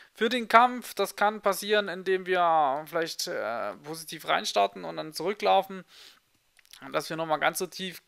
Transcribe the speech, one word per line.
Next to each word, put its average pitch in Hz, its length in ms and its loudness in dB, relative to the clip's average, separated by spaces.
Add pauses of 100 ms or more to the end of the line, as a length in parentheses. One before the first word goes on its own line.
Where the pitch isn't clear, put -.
(140)
für 226 160 0
den 233 180 -2
Kampf. 247 460 6
Das - 220 -2
kann 208 260 2
passieren, 202 460 2
indem 185 400 -2
wir 160 600 2
vielleicht, 165 380 -4
äh, 107 520 -4
positiv 160 500 -12
reinstarten 196 560 0
und 165 140 -10
dann 156 160 -10
zurücklaufen. 190 720 0 (1000)
Und 135 80 -14
dass 151 160 -2
wir 160 80 -6
nochmal 160 220 -2
ganz 156 180 0
so 190 80 -4
tief 180 420 -12